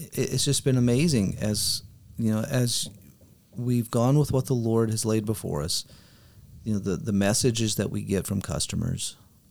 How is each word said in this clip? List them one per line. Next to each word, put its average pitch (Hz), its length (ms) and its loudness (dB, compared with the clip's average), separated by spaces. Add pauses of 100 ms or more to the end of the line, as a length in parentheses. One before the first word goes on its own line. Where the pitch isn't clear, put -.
(140)
it's 127 320 -2
just 139 180 0
been 131 140 2
amazing 123 600 2
as, - 440 -2 (340)
you 113 160 0
know, 110 160 -2
as 123 400 0 (680)
we've 120 340 0
gone 123 280 4
with 147 120 2
what 131 140 0
the - 80 -2
Lord 113 360 2
has 110 160 -2
laid 110 200 0
before 90 380 -4
us. - 220 -4 (760)
You 110 100 -2
know, 101 60 0
the, 92 180 -2
the 104 160 -4
messages 107 640 2
that 101 160 0
we 104 100 -4
get 101 260 -2
from 98 140 -2
customers - 720 -4 (360)